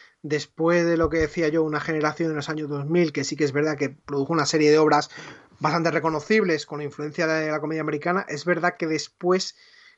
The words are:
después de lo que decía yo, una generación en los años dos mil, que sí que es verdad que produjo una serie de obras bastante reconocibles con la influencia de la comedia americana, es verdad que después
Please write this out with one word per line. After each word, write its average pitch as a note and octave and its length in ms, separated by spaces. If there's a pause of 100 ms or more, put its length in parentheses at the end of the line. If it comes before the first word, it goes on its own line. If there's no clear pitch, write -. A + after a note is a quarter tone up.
(220)
después D#3+ 640
de E3+ 100
lo E3 140
que E3 80
decía D#3 320
yo, D#3+ 140
una D3+ 180
generación D#3 480
en D#3 80
los C#3+ 100
años D#3 220
dos C#3+ 160
mil, E3 260
que C#3 140
sí D3+ 100
que D3+ 80
es C#3 80
verdad D3 260
que C#3 120
produjo C#3+ 420
una D#3 140
serie D3+ 260
de D3+ 60
obras D3+ 320 (500)
bastante D#3+ 320
reconocibles D#3+ 760
con D3 120
la D3 80
influencia D3+ 420
de D#3 240
la D3+ 80
comedia D#3 220
americana, D#3+ 480
es D3 160
verdad F3 340
que E3 80
después F3 680 (400)